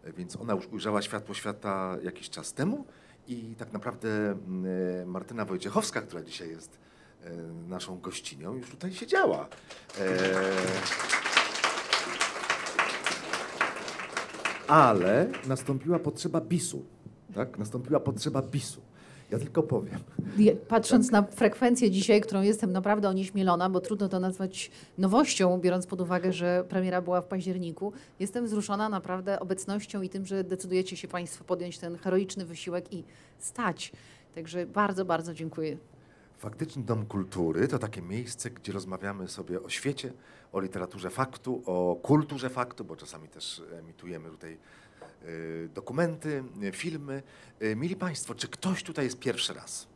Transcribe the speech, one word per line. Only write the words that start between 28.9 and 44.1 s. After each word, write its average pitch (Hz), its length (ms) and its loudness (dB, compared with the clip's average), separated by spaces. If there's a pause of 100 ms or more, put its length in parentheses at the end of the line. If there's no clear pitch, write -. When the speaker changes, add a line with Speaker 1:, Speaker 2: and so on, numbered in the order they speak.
Speaker 2:
obecnością 196 640 -4
i 185 60 -4
tym, 196 180 -6
że 190 180 -2
decydujecie 185 520 -2
się - 120 -12
państwo - 360 -8
podjąć 175 340 -4
ten 170 180 -8
heroiczny 190 480 0
wysiłek 170 480 -6
i 175 120 -10 (340)
stać. - 540 -4 (420)
Także 165 320 -4
bardzo, 202 380 2
bardzo 165 300 0
dziękuję. 156 420 -4 (640)
Speaker 1:
Faktyczny 110 440 -6
Dom 110 240 0
Kultury 92 600 2
to 131 100 0
takie 110 240 -4
miejsce, 117 480 -6
gdzie - 220 -10
rozmawiamy 95 560 -6
sobie 90 340 -6
o - 60 -14
świecie, 139 440 -4 (400)
o 98 80 -2
literaturze 92 500 -4
faktu, 127 560 -4
o 90 360 2
kulturze 147 480 2
faktu, 123 340 -6
bo 85 120 -12
czasami 78 320 -16
też - 340 -12 (160)
emitujemy 82 520 -12